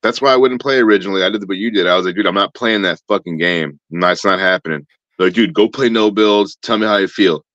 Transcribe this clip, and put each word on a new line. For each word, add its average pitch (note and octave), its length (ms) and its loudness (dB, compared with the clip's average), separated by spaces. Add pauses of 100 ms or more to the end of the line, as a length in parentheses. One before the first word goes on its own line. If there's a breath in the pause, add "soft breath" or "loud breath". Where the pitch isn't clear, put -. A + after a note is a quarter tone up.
That's A#2+ 200 -4
why C3+ 100 4
I C3 40 4
wouldn't B2+ 260 2
play C3+ 160 0
originally. G2 440 2
I F#2 80 0
did G2+ 180 -6
what F#2+ 100 -6
you G#2+ 120 -4
did. G2+ 160 0
I F2+ 100 2
was F#2 100 0
like, F#2 80 -4
Dude, G2+ 120 -2
I'm F2+ 80 0
not G2+ 200 -2
playing A2 280 -2
that F2+ 260 -2
fucking F2 300 -4
game. E2 420 -2 (100)
No, F2 180 -2
it's F2+ 160 -2
not F#2+ 140 2
happening. F2 480 -2 (320)
They're F#2 100 2
like, F2+ 60 0
Dude, F#2+ 200 0
go G2+ 140 2
play C3 200 -2
no A2 220 2
builds. G#2 520 0
Tell A#2 160 -4
me G#2+ 80 0
how G#2+ 100 0
you G2 120 0
feel. F2+ 360 0 (100)